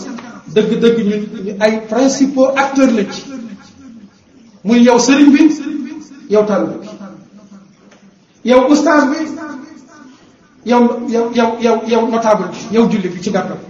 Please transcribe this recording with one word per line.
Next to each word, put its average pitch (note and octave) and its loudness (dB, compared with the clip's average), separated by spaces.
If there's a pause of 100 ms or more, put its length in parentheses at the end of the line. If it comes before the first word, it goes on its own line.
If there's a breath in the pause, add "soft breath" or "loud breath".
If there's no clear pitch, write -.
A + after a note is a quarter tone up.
(540)
dëgg-dëgg A3 2 (100)
ñun G#3 -2 (240)
ñu G#3 -8
ay A3 0
principaux C4+ 0
acteurs C4+ 2
lañ G3 -2
ci. - -14 (1400)
Muy A#3+ 2
yow B3 6
sëriñ C#4+ 6
bi, D#4+ 6 (840)
yow G#3 4
taalibe E3+ -4
bi, - -16 (1600)
yow B3+ 4
oustaz D4 2
bi, D#4 -4 (1500)
yow, A#3+ 4 (260)
yow, A#3 -2
yow, A#3 2 (100)
yow, A3+ 0
yow A3+ 0
notable G#3+ 0
bi, - -8
yow A3+ 4
julli F#3 -2
bi - -10
ci G#3 -4
gàttal. F3 -4 (120)